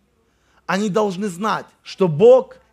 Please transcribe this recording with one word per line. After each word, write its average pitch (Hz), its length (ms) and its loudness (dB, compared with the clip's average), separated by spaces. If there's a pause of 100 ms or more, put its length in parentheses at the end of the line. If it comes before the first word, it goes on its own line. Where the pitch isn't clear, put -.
(680)
они 196 220 -4
должны 202 400 -4
знать, 180 380 -8 (160)
что - 240 -4
Бог 233 500 4 (160)